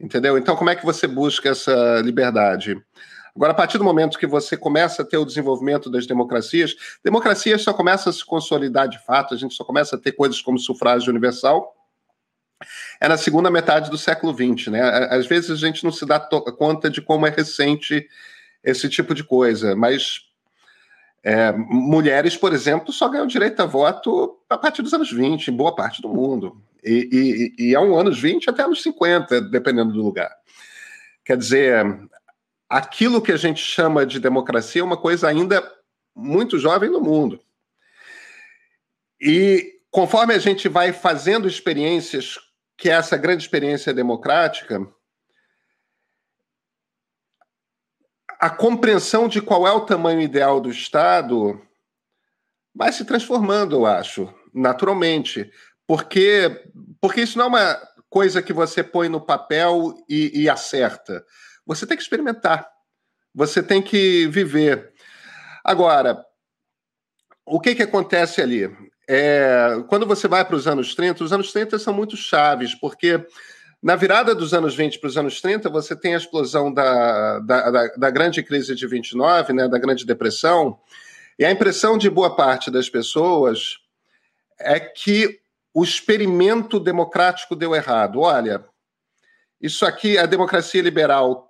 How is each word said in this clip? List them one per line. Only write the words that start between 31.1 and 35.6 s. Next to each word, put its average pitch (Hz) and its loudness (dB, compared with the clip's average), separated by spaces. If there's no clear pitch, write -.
Quer 127 0
dizer, 110 2
aquilo 220 0
que 214 -2
a 165 2
gente 151 -2
chama 156 0
de 127 -8
democracia 127 -2
é 175 -2
uma 180 -4
coisa 170 0
ainda 180 0